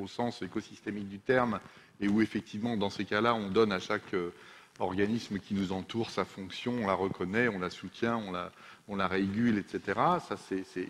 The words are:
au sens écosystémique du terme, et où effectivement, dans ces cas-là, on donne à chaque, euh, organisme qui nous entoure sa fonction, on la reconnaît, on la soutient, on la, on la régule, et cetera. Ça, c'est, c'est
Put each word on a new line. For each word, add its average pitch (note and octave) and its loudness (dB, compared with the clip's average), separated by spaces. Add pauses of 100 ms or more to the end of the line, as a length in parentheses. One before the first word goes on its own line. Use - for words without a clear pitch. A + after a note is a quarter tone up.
au G2 -4
sens A#2+ -4
écosystémique G#2 -6
du G2 -10
terme, B2 2 (420)
et G2+ 2
où G#2 6
effectivement, G#2+ 0
dans G2+ 0
ces G2 -4
cas-là, A2+ 4
on G2+ -2
donne G#2+ 6
à F#2 0
chaque, G#2 -4
euh, F2 0 (480)
organisme G2+ 0
qui - -6
nous G2 0
entoure G2+ -4
sa F#2+ -2
fonction, G2 -8
on G2+ 0
la G2 4
reconnaît, F#2+ 0
on G2 -4
la F2 -2
soutient, A#2 -2
on G2+ -4
la, F2 -6 (360)
on G#2 -6
la G2 2
régule, G2+ 4
et F#2 0
cetera. A#2+ 2
Ça, G2+ -6
c'est, F#2+ -4
c'est - -6